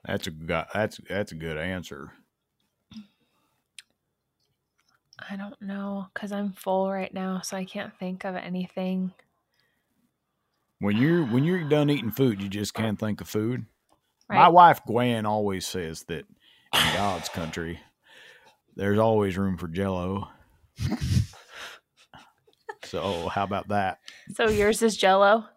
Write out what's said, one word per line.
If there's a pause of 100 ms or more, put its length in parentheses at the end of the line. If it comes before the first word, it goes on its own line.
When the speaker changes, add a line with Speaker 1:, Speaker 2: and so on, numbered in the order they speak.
Speaker 1:
That's
a
go-, (100)
that's, (100)
that's
a
good
answer. (3250)
Speaker 2:
I
don't
know,
'cause
I'm
full
right
now,
so
I
can't
think
of
anything. (1700)
Speaker 1:
When
you're,
when
you're
done
eating
food,
you
just
can't
think
of
food. (640)
Speaker 2:
Right.
Speaker 1:
My
wife,
Gwen,
always
says
that (480)
in
God's
country, (920)
there's
always
room
for
Jell-O. (500)
<laughs> (2000)
So
how
about
that? (360)
Speaker 2:
So
yours
is
Jell-O? (100)